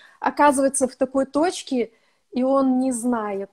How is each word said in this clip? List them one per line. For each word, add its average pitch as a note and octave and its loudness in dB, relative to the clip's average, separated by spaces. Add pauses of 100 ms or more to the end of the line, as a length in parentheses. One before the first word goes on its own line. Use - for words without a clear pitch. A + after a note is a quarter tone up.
(200)
оказывается C4+ 2
в B3 -4
такой C4+ 0
точке, C#4+ -2 (400)
и B3 -2
он C4 2
не C4 0
знает, A3 -4